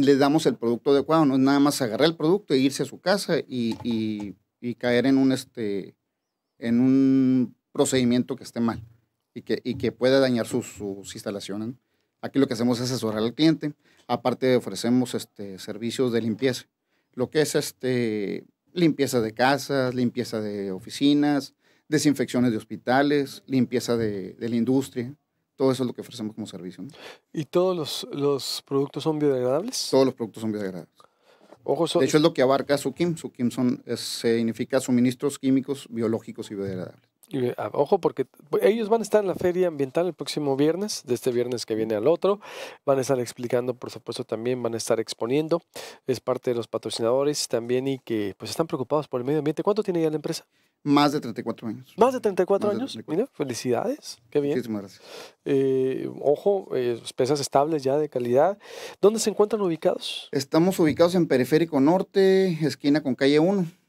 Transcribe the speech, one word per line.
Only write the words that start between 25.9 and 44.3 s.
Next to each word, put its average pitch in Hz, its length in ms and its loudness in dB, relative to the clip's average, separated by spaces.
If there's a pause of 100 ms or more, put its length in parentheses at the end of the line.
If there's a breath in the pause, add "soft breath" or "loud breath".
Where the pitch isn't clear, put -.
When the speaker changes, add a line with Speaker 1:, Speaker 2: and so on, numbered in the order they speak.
Speaker 1:
que - 80 -12
ofrecemos 107 320 -10
como 107 120 -10
servicio, 90 360 -14
¿no? 127 80 -14 (420 loud breath)
Speaker 2:
¿Y 156 140 -6
todos 180 300 0
los, 147 360 -8
los 143 540 -2
productos 139 360 -4
son 156 160 -2
biodegradables? 143 720 0
Speaker 1:
Todos 135 160 6
los 123 80 0
productos 110 280 -8
son 110 100 -2
biodegradables. 95 420 -8 (720 soft breath)
Speaker 2:
Ojo, 147 220 0
so- 170 140 0
Speaker 1:
De 135 60 4
hecho, 156 120 2
es 151 40 6
lo 165 120 4
que 135 80 2
abarca 135 360 2
Sukim. 160 380 -2
Sukim 123 340 -4
son, 123 360 -2
es, 117 140 -6
significa 117 800 -2
suministros 131 580 0
químicos, 131 520 0
biológicos 113 600 -4
y 110 40 -8
biodegradables. 98 460 -8 (320)
Speaker 2:
Y, 127 140 0 (120)
ah, 107 160 -6
ojo, 170 260 2
porque 147 260 -2 (340)
ellos 220 280 2
van 226 140 2
a - 20 -4
estar 214 180 4
en 196 60 -2
la 156 80 -2
Feria 180 320 2
Ambiental 147 400 -2
el 160 60 -6
próximo 143 420 -2
viernes, 170 500 0
de 123 80 0
este 123 160 -2
viernes 120 360 -2
que 113 100 -4
viene 110 180 -2
al 107 140 2
otro. 190 320 2 (440 loud breath)
Van 139 140 2
a 131 40 0
estar 127 180 0
explicando, 123 540 -4
por 120 160 -12
supuesto, 117 340 -10
también 117 380 -4